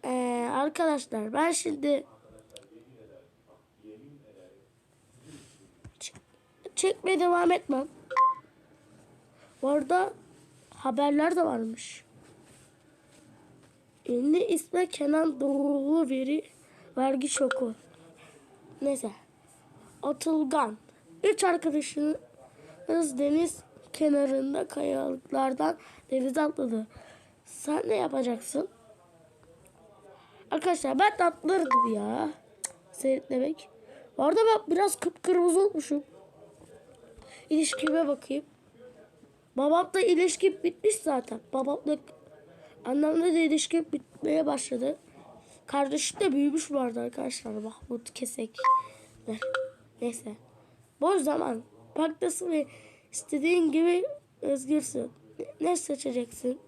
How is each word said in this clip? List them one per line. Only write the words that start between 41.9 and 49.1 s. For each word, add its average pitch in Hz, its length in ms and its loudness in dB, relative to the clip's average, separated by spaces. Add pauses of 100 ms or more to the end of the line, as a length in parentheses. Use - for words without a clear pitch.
annemle 311 500 2
de 330 100 4
ilişkim 320 480 0
bitmeye 302 540 -2
başladı. 269 520 -2 (680)
Kardeşim 277 540 -2
de 381 120 2
büyümüş 285 380 0
bu 277 100 0
arada 233 200 -4
arkadaşlar. 247 500 -6
Mahmut 220 640 -10
Kesekler. - 1300 -4 (600)